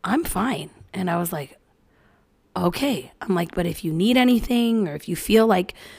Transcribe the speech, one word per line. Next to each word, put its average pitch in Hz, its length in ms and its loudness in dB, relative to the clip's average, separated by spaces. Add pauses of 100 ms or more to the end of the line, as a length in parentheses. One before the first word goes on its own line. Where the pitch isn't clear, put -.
I'm 285 220 0
fine." 190 460 -4 (240)
And 185 160 -4
I 170 80 0
was 175 120 -4
like, 147 280 -10 (960)
"Okay." 185 640 -2
I'm - 140 -2
like, 170 200 -2
"But 175 120 -2
if - 180 -6
you 156 80 -2
need 208 240 2
anything, 233 720 2
or 143 60 -8
if - 140 -12
you 175 80 -4
feel 220 300 4
like, 185 280 2 (240)